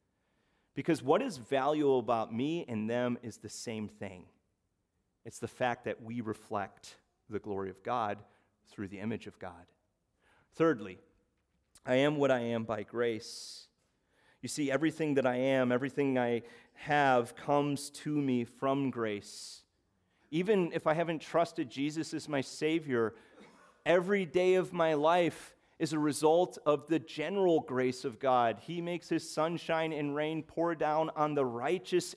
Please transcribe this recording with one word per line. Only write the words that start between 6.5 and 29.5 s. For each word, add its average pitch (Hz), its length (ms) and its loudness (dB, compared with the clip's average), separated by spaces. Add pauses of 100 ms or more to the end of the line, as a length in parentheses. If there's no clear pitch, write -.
the 104 80 -4
glory 98 320 -6
of - 120 -16
God 110 360 -2 (500)
through 101 200 -10
the 98 100 -12
image 107 280 -6
of 98 120 -18
God. 87 280 -16 (880)
Thirdly, 107 440 0 (880)
I 127 100 2
am 147 200 4
what 139 140 4
I 127 100 2
am 117 240 -2
by 107 180 -4
grace. - 840 -6 (760)
You 123 60 -8
see, 147 220 -2
everything 156 440 0
that 131 120 4
I 123 100 2
am, 131 360 4
everything 135 460 0
I 120 240 0 (320)
have 135 600 4
comes 143 560 0
to - 200 -8
me 135 340 2
from 135 460 -2
grace. 110 720 -6 (680)
Even 185 420 2
if 160 140 -2
I 156 60 4
haven't 165 300 0
trusted 165 480 -2
Jesus 151 420 -6
as 147 160 -8
my 143 140 -2
Savior, 143 720 -2 (720)
every 185 400 2
day 180 280 4
of 170 180 0
my 165 220 2
life 160 600 2 (240)
is 156 140 -2
a 156 60 0
result 156 680 4
of 147 220 2
the 160 100 2
general 165 640 2
grace 127 440 -2
of 120 140 -6
God. 120 420 4
He 170 200 -8
makes 170 280 -6
his 165 200 -2
sunshine 160 640 -2